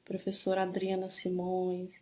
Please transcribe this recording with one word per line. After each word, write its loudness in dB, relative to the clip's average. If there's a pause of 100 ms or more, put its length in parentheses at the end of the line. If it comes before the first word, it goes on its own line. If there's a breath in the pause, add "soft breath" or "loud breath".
professora 0
Adriana 0
Simões, 0 (100)